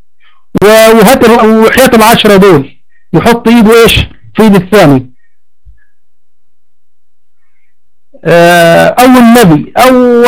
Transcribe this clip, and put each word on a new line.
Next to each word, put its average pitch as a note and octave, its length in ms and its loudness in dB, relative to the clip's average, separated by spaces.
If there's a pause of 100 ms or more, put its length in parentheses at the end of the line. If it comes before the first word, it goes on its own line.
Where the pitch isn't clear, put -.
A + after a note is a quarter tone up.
(640)
و-، A3 340 2
وهات A#3 260 0
ال-، A3+ 220 0
وحياة A3 480 0
العشرة A3 420 0
دول F#3 420 0 (360)
يحط A#3 340 -2
إيده A#3 360 2
إيش؟ - 160 0 (360)
في - 60 -2
إيد G#3+ 140 2
الثاني. E3 580 -2 (3000)
آه، E3+ 640 0
أو B3 180 -2
النبي A#3+ 720 0
أو B3 500 0